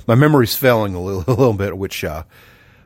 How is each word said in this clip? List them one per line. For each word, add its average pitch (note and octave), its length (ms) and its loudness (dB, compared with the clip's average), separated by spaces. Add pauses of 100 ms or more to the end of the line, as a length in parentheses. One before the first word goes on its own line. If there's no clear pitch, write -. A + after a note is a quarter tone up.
my A#2 80 4
memory's C#3 400 4
failing A2 400 0
a F2 60 -8
little, F#2 260 -6
<laughs> - 0 -
a B2 100 0
little B2+ 160 2
bit, G2 240 -4
which, F#2+ 260 -8
uh, D#2 200 -8 (640)